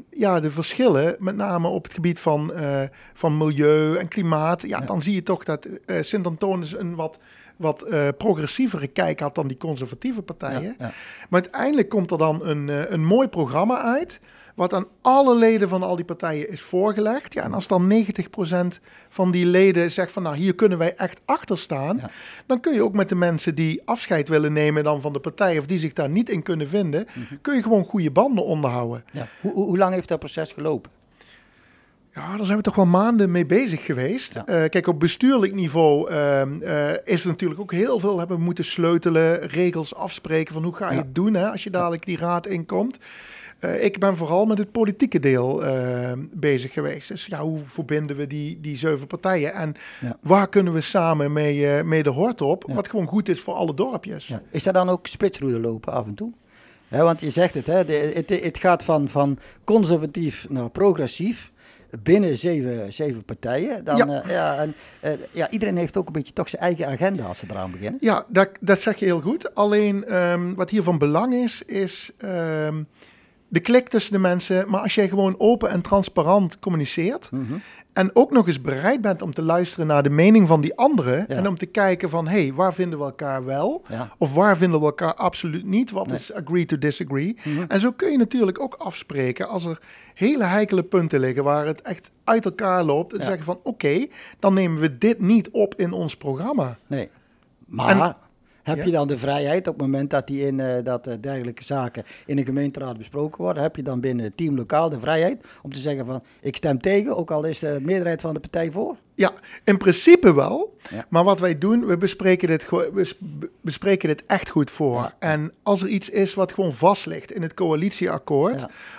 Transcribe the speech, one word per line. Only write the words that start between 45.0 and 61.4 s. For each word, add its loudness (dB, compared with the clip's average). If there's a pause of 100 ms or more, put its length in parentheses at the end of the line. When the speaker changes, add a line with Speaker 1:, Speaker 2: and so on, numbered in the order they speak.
Speaker 1:
deel, 2
ehm, -2 (140)
bezig -2
geweest. -6
Dus -12
ja, -8
hoe -4
verbinden -4
we -6
die, -8
die -8
zeven -2
partijen? -2
En -6 (260)
Speaker 2:
Ja. -6
Speaker 1:
waar 6
kunnen 2
we 0
samen 0
mee, 2
eh, 0
mee 2
de 0
hort 0
op? 0
Speaker 2:
Ja. -6
Speaker 1:
Wat -2
gewoon -2
goed 0
is -2
voor -8
alle -2
dorpjes. -6
Speaker 2:
Ja. -8
Is -6
dat 2
dan 4
ook 0
spitsroede -2
lopen -4
af -2
en -10
toe? -10 (560)
Hè, 0
want 4
je -6
zegt 2
het, -6
hè, 2
de, 0
het, -4 (120)
het -6
gaat 2
van, 2
van 0 (260)
conservatief 0
naar -4
progressief -2 (520)